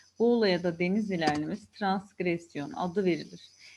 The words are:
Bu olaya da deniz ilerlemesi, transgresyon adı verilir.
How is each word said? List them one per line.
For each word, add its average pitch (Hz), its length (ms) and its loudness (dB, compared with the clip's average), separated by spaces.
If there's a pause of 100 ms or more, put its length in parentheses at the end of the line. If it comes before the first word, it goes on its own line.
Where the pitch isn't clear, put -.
(200)
Bu 233 140 4
olaya 190 300 4
da 170 160 -2
deniz 190 320 0
ilerlemesi, 156 600 -2
transgresyon 180 1000 -4
adı 180 340 -2
verilir. 170 460 -2 (260)